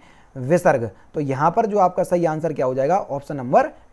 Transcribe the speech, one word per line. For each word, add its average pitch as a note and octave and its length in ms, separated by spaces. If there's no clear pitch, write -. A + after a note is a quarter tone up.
विसर्ग। C3+ 520
तो D#3+ 60
यहाँ C#3+ 320
पर A3+ 140
जो G#3 140
आपका F3+ 240
सही F3 220
आंसर D#3 280
क्या C#3 120
हो C3 80
जाएगा? C#3 240
ऑप्शन C#3+ 380
नंबर D#3 340